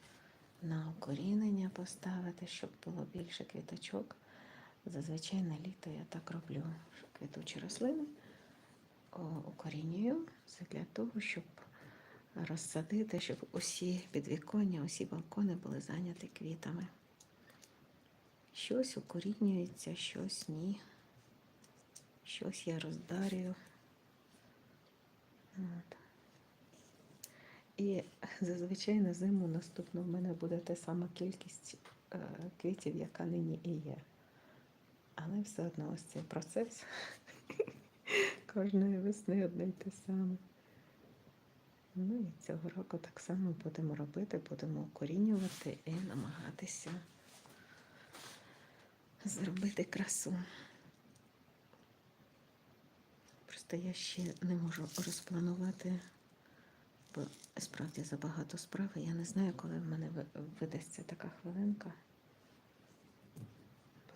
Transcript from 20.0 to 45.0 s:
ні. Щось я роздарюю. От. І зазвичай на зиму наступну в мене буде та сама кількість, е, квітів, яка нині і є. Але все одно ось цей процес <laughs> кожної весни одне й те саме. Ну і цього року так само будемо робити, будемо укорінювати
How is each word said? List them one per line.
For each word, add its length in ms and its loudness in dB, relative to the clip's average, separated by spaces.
ні. 320 0
Щось 420 -4
я 120 2
роздарюю. 760 0
От. 400 -6
І 260 4
зазвичай 600 4
на 140 8
зиму 340 6
наступну 540 0
в 60 0
мене 240 2
буде 260 2
та 180 0
сама 380 0
кількість, 600 -4
е, 40 -2
квітів, 360 0
яка 280 -2
нині 380 2
і 80 0
є. 260 -2
Але 260 -2
все 260 0
одно 280 -2
ось 80 -6
цей 200 -8
процес 640 0
<laughs> 960 2
кожної 440 8
весни 460 4
одне 200 2
й 80 2
те 180 -4
саме. 300 4
Ну 240 4
і 280 -2
цього 220 -2
року 300 -2
так 220 -10
само 340 2
будемо 300 2
робити, 460 0
будемо 300 -2
укорінювати 1040 2